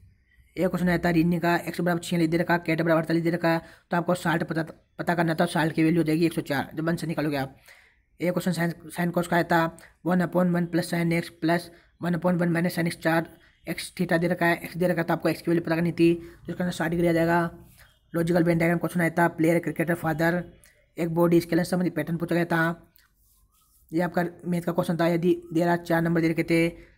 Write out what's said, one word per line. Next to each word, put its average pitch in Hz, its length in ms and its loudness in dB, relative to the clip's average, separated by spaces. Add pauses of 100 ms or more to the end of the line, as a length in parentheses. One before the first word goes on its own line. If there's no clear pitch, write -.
(580)
एक 175 100 0
क्वेश्चन 180 220 0
आया 170 80 2
था 175 120 0
रीने 170 300 4
का, 170 180 2
एक्स 170 240 -6
बराबर 175 180 0
छः 170 280 0
दे 165 100 0
रखा, 170 220 2
कैट 165 220 -2
बराबर 165 200 2
अड़तालीस 160 220 0
दे 165 60 0
रखा, 165 280 0 (340)
तो 175 60 0
आपको 175 180 0
साल्ट 170 280 0
पता, 160 200 -4 (360)
पता 170 160 0
करना 165 200 0
था, 180 100 2
साल्ट 160 280 0
की 165 100 2
वैल्यू 160 180 4
हो 151 60 2
जाएगी 160 180 2
एक 160 80 0
सौ 160 80 -4
चार, - 340 -4
जब 160 140 -4
आंसर 160 180 -4
निकालोगे 151 300 -2
आप। 135 180 -6 (640)
एक 175 140 0
क्वेश्चन 180 200 -2
sin, 170 200 -2 (220)
sin 175 220 -2
cos 170 100 -2
का 175 80 0
आया 175 80 4
था, 165 340 0 (300)
one 180 140 2
upon 175 340 2
one 175 180 0
plus 170 200 -2
sin 170 260 0
x 170 120 -6 (120)
plus 170 260 0 (340)
one 175 140 0
upon 175 240 0
one 175 140 2
minus 175 220 0
sin 170 120 0
x, - 80 -8
चार 165 320 0 (380)
एक्स - 300 -8
theta 175 220 0
दे 170 80 0
रखा 180 180 0
है, 170 180 2
एक्स - 140 -12
दे 180 100 0
रखा 170 140 0
है, - 20 0
तो 170 100 -2
आपको 160 160 0
एक्स 156 120 -2
की 175 100 -2
वैल्यू 170 140 0
पता 165 100 -2
करनी 170 160 0
थी, 165 220 4 (320)
तो 175 60 -10
इसका 175 140 -4
आंसर 175 120 -4
साठ 160 140 -2
डिग्री 175 160 2
आ 170 40 4
जाएगा। 165 280 2 (720)
लॉजिकल 170 300 2
वेन 170 140 2
डायग्राम 170 220 2
क्वेश्चन 175 220 -2
आया 165 160 2
था, 170 100 4
प्लेयर, 165 320 2
क्रिकेटर, 160 360 -2
फादर, 165 480 -2 (540)
एक 165 180 -2
बॉडी 170 260 4
स्केलेटन 175 280 0
संबंधी 180 200 0
पैटर्न 165 280 -4
पूछा 165 180 -2
गया 170 100 2
था। 170 420 -2 (1040)
ये 160 100 0
आपका 175 240 -2 (220)
मैथ 175 140 -2
का 190 100 -4
क्वेश्चन 180 260 -2
था, 165 100 2
यदि 170 340 2 (120)
there 170 160 2
are 175 140 0
चार 165 180 0
नंबर 170 200 2
दे 160 80 2
रखे 165 140 -2
थे, 165 540 0